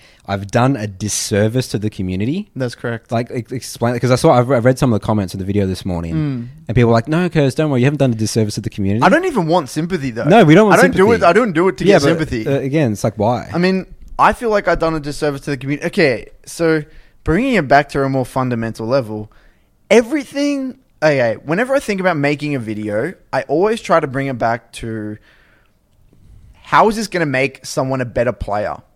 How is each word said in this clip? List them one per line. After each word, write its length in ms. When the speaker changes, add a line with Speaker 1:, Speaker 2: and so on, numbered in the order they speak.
Speaker 1:
"I've 220
done 300
a 100
disservice 800
to 100
the 120
community." 680
Speaker 2:
That's 200
correct. 360
Speaker 1:
Like, 180
e-, 140
explain, 460
'cause 100
I 60
saw, 160
I've 160
re-, 80
I 60
read 180
some 140
of 80
the 40
comments 280
of 80
the 40
video 220
this 180
morning, 300
Speaker 2:
Mm. 320
Speaker 1:
and 60
people 120
were 60
like, 160
"No, 180
Curse, 280
don't 140
worry, 120
you 60
haven't 120
done 140
a 20
disservice 400
to 60
the 80
community." 340
Speaker 2:
I 60
don't 160
even 220
want 200
sympathy, 440
though. 120
Speaker 1:
No, 220
we 100
don't 140
want 100
Speaker 2:
I 40
don't 80
do 60
Speaker 1:
sympathy. 140
Speaker 2:
it, 20
I 60
don't 180
do 160
it 120
to 60
Speaker 1:
Yeah, 100
Speaker 2:
get 80
Speaker 1:
but, 40
Speaker 2:
sympathy. 400
Speaker 1:
uh, 120
again, 340
it's 100
like, 140
why? 360
Speaker 2:
I 40
mean, 280
I 140
feel 180
like 200
I've 100
done 160
a 60
disservice 400
to 80
the 80
community. 300
Okay, 400
so 380
bringing 300
it 120
back 220
to 140
a 40
more 180
fundamental 640
level, 420
everything, 880
okay, 400
whenever 320
I 60
think 180
about 160
making 400
a 40
video, 540
I 160
always 320
try 180
to 80
bring 200
it 100
back 420
to 380
how 160
is 80
this 100
gonna 180
make 400
someone 360
a 40
better 280
player? 420